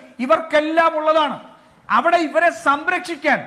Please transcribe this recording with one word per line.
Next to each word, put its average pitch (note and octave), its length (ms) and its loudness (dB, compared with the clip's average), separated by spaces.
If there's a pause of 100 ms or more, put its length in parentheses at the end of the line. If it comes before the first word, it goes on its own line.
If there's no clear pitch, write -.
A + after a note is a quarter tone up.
(260)
ഇവർക്കെല്ലാം D#4+ 760 2
ഉള്ളതാണ്. D#4 360 0 (600)
അവിടെ E4+ 220 2 (100)
ഇവരെ E4 200 2 (160)
സംരക്ഷിക്കാൻ D4+ 800 -2